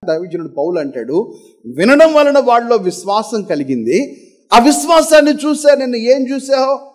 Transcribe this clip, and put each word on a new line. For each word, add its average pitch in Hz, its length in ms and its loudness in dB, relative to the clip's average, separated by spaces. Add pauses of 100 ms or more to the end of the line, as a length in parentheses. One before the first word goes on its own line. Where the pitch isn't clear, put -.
దైవజనుడు 165 400 -6
పౌలు 147 320 -4
అంటాడు, 139 540 -6 (320)
"వినడం 254 480 4
వలన 285 260 4
వాళ్ళలో 240 360 2
విశ్వాసం 202 680 -4
కలిగింది, 143 760 -4 (360)
ఆ 226 60 8
విశ్వాసాన్ని 302 720 4
చూసా 294 440 0
నేను." 254 200 -4
"ఏం 254 400 0
చూసావు?" 269 440 -2 (160)